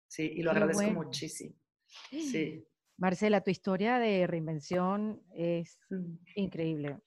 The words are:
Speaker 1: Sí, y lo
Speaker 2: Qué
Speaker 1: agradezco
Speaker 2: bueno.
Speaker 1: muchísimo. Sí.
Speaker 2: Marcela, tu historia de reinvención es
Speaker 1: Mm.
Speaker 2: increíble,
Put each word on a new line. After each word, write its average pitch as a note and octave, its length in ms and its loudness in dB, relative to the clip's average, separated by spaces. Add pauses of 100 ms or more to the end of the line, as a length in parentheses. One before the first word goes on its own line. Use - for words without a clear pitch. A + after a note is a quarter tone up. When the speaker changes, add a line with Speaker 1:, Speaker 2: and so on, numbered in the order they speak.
Speaker 1:
Sí, D#3 280 -4
y E3+ 60 -4
lo E3 100 2
Speaker 2:
Qué - 60 4
Speaker 1:
agradezco G3 260 4
Speaker 2:
bueno. F3 200 0
Speaker 1:
muchísimo. - 500 -10 (580)
Sí. G3 540 -4 (320)
Speaker 2:
Marcela, F#3+ 420 4
tu G3 100 0
historia G3+ 480 2
de G3+ 300 4
reinvención F3+ 960 -2 (100)
es E3+ 460 -2 (100)
Speaker 1:
Mm. F3 260 -6 (200)
Speaker 2:
increíble, D#3+ 720 -2